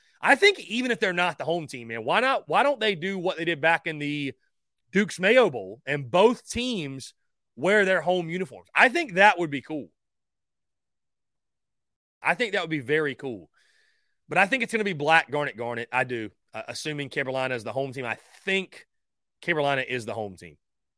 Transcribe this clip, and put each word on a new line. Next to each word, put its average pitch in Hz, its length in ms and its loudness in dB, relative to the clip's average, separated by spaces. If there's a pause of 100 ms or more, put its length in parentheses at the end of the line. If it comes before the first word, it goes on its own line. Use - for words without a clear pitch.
(200)
I 254 160 6
think 392 240 4
even 240 320 -2
if - 80 -2
they're 196 120 0
not 175 240 0
the 139 80 -10
home 160 220 -2
team, 120 220 -14
man, 113 160 -8
why 170 160 2
not? 254 280 0
Why 175 140 2
don't 277 160 2
they 214 160 0
do 190 240 -4
what 175 180 -2
they 165 80 -6
did 160 160 -2
back 160 280 2
in 156 100 -8
the 147 340 -4 (600)
Duke's 196 260 0
Mayo 208 320 4
Bowl 107 340 -10
and 139 240 -4
both 208 400 4
teams 196 640 -6 (440)
wear 196 280 4
their 185 160 2
home 175 300 0
uniforms? 165 420 -8
I 220 160 8
think 254 260 -2
that 196 220 8
would 170 140 -2
be 139 120 -6
cool. 143 260 -8 (2250)
I 170 140 0
think 220 160 -2
that 190 100 0
would 165 80 -6
be 156 80 -2
very 139 380 -2
cool. 107 340 -12 (800)
But 160 100 0
I 196 80 6
think 247 160 -2
it's 233 100 -6
gonna 214 120 0
be 202 80 -2
black, 151 360 4
garnet, 135 280 -4
garnet. 117 340 -6
I 127 140 2
do. 117 260 -6 (240)
Uh, 110 140 -8
assuming 143 400 -8
Carolina 131 480 -4
is 110 80 -8
the 113 80 -8
home 135 200 -4
team. 127 120 -10
I 113 120 -6 (280)
think 190 420 -4 (540)
Carolina 143 480 0
is 123 160 -4
the 107 100 -8
home 104 220 -8
team. 82 200 -20 (420)